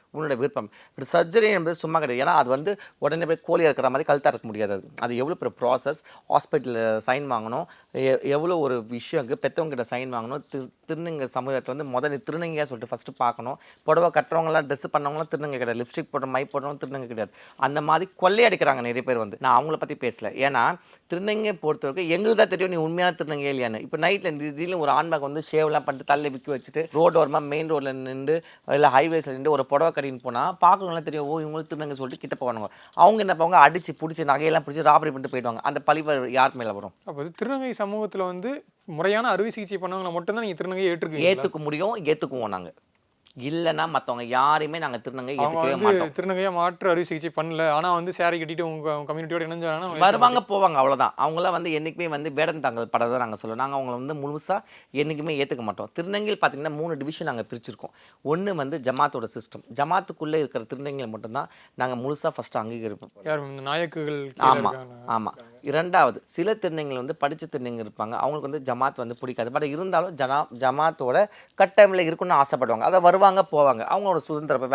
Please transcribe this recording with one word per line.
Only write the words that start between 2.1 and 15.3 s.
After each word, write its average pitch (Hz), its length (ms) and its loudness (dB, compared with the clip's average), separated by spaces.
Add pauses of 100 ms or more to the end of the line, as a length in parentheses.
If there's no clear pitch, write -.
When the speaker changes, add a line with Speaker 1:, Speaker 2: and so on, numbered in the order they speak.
Speaker 1:
ஏன்னா, 170 180 2
அது 123 80 2
வந்து 147 220 0 (260)
உடனே 160 280 -2
போய் 160 220 0
கோழி 165 180 4
அறுக்கிற 131 280 4
மாதிரி 139 160 0
கழுத்தை 143 220 4
அறுக்க 117 160 -4
முடியாது 107 260 -2
அது. 95 120 -6 (160)
அது 120 140 -2
எவ்வளோ 147 260 -2
பெரிய 123 200 -4
ப்ராசஸ், 131 400 0 (320)
ஹாஸ்பிட்டல்ல 123 500 0 (240)
சைன் 139 260 0
வாங்கணும், 117 320 -4 (420)
எ-, 131 140 4 (140)
எவ்வளோ 170 300 0
ஒரு 127 120 0 (180)
விஷயம் 143 280 -4
இருக்கு, 131 200 -6
பெத்தவங்க 147 320 -2
கிட்ட 120 100 -4 (100)
சைன் 127 200 -6
வாங்கணும். 123 360 -6
திரு-, 131 200 -8 (160)
திருநங்கை 160 400 -6 (100)
சமுதாயத்தை 127 380 -4
வந்து 147 180 -8
முத 131 200 0
நீ 139 140 -4
திருநங்கையா 156 420 -4
சொல்லிட்டு 117 220 -10
ஃபர்ஸ்ட் 123 260 -10
பார்க்கணும். 123 400 -2 (260)
புடவை 165 340 4
கட்டுறவங்கலாம், 160 520 0
ட்ரெஸ் 139 240 -6
பண்ணவங்களாம் 151 400 -2